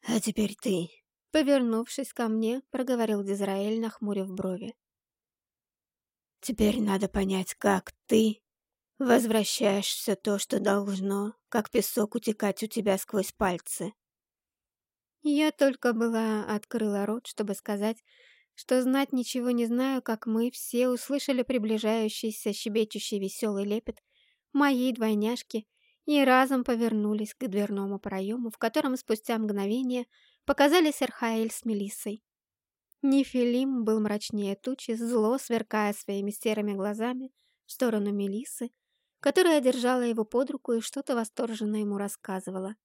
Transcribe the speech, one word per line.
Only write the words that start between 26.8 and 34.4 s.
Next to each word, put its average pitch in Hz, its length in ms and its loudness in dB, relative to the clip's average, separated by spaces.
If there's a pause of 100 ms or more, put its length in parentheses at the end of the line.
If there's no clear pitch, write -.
к 262 120 -8
дверному 202 520 -2
проему, 208 520 -4
в - 80 -18
котором 254 380 0
спустя 226 420 -4
мгновение 220 680 -2 (380)
показались 294 580 4
Эрхаэль 226 480 -2
с - 140 -12
Мелиссой. 208 600 -4 (800)
Нефилим 254 840 2
был 220 160 2
мрачнее 208 560 -2